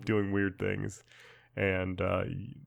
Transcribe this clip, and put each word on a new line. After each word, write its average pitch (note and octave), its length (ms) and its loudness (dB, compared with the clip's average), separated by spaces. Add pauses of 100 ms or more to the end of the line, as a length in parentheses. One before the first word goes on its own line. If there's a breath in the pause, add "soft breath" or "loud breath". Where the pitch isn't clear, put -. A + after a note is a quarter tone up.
doing G2+ 280 2
weird G2 260 2
things, G2 460 -4 (500 soft breath)
and, F#2 460 0
uh, F#2 260 2
y-, F#2 280 -8 (120)